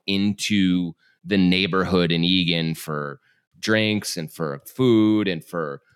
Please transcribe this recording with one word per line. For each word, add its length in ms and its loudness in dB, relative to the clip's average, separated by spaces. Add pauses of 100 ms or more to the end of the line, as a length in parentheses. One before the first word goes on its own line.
into 880 0 (300)
the 140 0
neighborhood 720 2
in 120 0
Eagan 500 0
for 460 -10 (380)
drinks 580 -2
and 160 -8
for 340 -8
food 600 2
and 180 -4
for, 380 -8 (140)